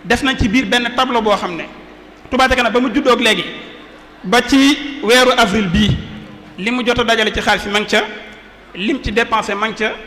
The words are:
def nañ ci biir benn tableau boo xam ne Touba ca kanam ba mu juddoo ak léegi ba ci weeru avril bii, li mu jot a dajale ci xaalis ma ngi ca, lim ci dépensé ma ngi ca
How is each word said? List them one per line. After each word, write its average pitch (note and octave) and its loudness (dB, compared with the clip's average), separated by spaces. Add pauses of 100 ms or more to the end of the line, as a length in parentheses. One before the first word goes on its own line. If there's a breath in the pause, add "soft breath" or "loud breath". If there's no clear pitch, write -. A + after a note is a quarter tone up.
def A#3 -2
nañ C4 -2
ci A#3+ 0
biir A#3+ 2
benn A#3+ -2
tableau B3+ 0
boo G#3+ 2
xam F#3 -6
ne D3+ -10 (640)
Touba C4 2
ca C4 2
kanam A#3+ 0
ba B3 4
mu B3+ 0
juddoo C4 4
ak A#3 2
léegi G#3+ 2 (800)
ba A3+ 2
ci C#4 4 (240)
weeru B3 4
avril G#3+ 2
bii, G3+ 2 (600)
li G3 -4
mu B3 -2
jot A#3+ 0
a A#3+ 2
dajale A3 2
ci - -2
xaalis G#3 0
ma G#3 0
ngi G#3 -4
ca, G#3+ 0 (720)
lim A#3 -2
ci A#3 -6
dépensé A3 -2
ma G#3+ -2
ngi G#3 -8
ca A3 -4 (140)